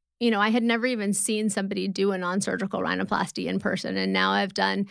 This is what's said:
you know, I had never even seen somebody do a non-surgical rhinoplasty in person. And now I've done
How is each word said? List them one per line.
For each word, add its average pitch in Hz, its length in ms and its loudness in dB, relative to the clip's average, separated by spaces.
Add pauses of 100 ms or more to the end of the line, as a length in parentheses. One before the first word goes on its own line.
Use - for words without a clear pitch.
(180)
you 240 120 2
know, 208 100 2
I 214 80 4
had 226 140 2
never 233 240 2
even 208 260 0
seen 214 380 0
somebody 196 360 -2
do 196 260 0
a 190 60 -2
non-surgical 190 640 -2
rhinoplasty 185 640 -2
in 185 160 -2
person. 190 380 -2
And - 160 0
now 190 160 2
I've 196 240 0
done 196 360 0